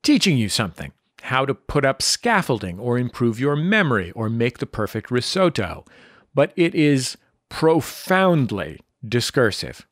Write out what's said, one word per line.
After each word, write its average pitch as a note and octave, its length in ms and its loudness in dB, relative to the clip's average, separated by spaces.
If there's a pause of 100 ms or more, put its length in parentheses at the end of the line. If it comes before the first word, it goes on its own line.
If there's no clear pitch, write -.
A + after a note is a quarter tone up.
teaching G3+ 360 2
you G#2+ 120 0
something, E2 420 -4 (320)
how C3 220 0
to C3 80 -2
put - 320 -2
up C3+ 160 0
scaffolding A#2 760 -2
or A#2+ 180 -2
improve A#2+ 420 -2
your D3 160 0
memory D3+ 560 0
or A2 180 -4
make A#2 300 -2
the - 60 -4
perfect - 460 -6
risotto. B2 720 -2 (500)
But C#3 220 2
it E3 180 2
is D3 440 2 (320)
profoundly D#3 1300 0 (260)
discursive. A2 840 0